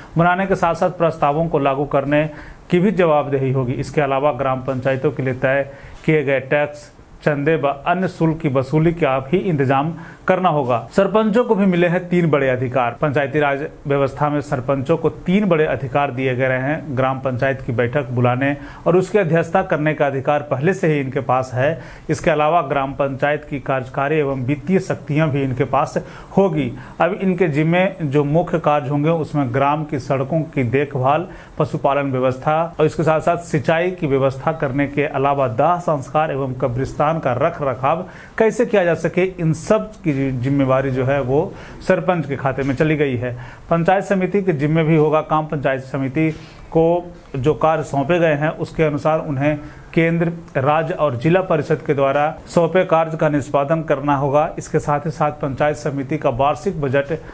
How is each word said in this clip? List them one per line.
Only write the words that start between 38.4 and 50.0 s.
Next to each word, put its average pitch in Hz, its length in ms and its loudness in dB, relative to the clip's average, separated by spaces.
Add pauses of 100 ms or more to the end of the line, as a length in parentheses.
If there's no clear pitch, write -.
किया 202 180 2
जा 170 100 4
सके, 175 300 0
इन 180 280 0
सब 214 400 0
की 139 280 -2
जिम्मेवारी 135 720 2
जो 127 140 0
है 139 180 0
वो 143 320 0 (340)
सरपंच 175 380 2
के 135 100 -4
खाते 131 260 -2
में 135 120 0
चली 156 220 2
गई 143 200 0
है। 120 200 -6 (340)
पंचायत 180 340 2
समिति 190 380 0
के 185 100 0
जिम्मे 156 320 2
भी 160 120 4
होगा 151 240 4
काम। 156 260 -2
पंचायत 135 340 -2
समिति 135 500 -2 (400)
को 170 420 2 (240)
जो 143 180 2
कार्य 160 280 2
सौंपे 143 360 0
गए 165 160 4
हैं, 147 140 0
उसके 160 340 -4
अनुसार 156 380 0
उन्हें 147 380 -2 (360)
केंद्र, 165 380 2 (240)